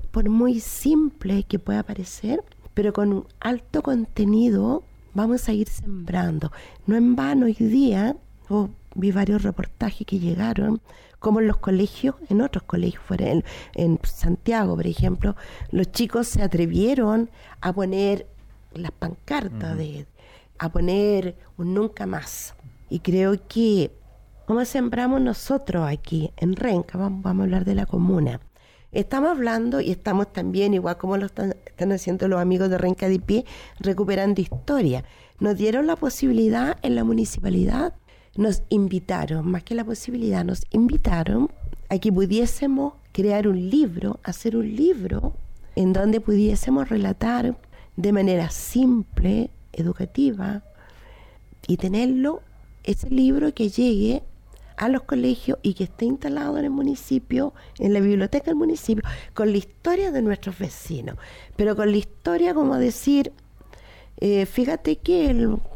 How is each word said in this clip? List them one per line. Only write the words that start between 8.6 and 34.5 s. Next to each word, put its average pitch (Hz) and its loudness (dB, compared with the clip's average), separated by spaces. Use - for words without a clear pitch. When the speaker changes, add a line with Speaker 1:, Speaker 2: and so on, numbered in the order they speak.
Speaker 1:
vi 190 2
varios 202 2
reportajes 202 -4
que 196 -2
llegaron, 202 0
como 220 2
en 226 4
los 202 4
colegios, 196 0
en 202 2
otros 247 -2
colegios, 175 -2
fuera - -2
en, 160 2
en 165 2
Santiago, 185 0
por 165 -2
ejemplo, 185 0
los 180 0
chicos 233 -2
se - 2
atrevieron 208 2
a 185 -4
poner 196 0
las 165 -8
pancartas 175 -6
Speaker 2:
Ujú. 160 -6
Speaker 1:
de, 147 -10
a 165 -6
poner 185 2
un 175 -2
nunca 208 -2
más. - -10
Y 165 -4
creo 190 2
que, 214 2
¿cómo 233 2
sembramos 247 0
nosotros 247 0
aquí 151 -4
en 180 0
Renca? 185 -2
Vam-, 190 -4
vamos 190 0
a 196 0
hablar 185 0
de 196 0
la 196 0
comuna. 175 0
Estamos 277 0
hablando 240 0
y - -2
estamos 196 -2
también, 190 0
igual 175 -2
como 185 -2
lo 196 -2
están, 196 -4
están - -2
haciendo 185 -2
los 185 2
amigos 185 2
de 185 0
Renca 180 0
de 190 2
Pie, 214 0
recuperando 196 0
historia. 143 0